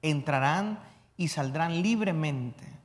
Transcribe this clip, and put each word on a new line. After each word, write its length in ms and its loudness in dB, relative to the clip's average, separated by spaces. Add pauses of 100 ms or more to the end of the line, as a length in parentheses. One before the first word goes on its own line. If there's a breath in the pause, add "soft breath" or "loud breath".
Entrarán 760 2 (400 loud breath)
y 100 2
saldrán 540 0
libremente 800 0 (200)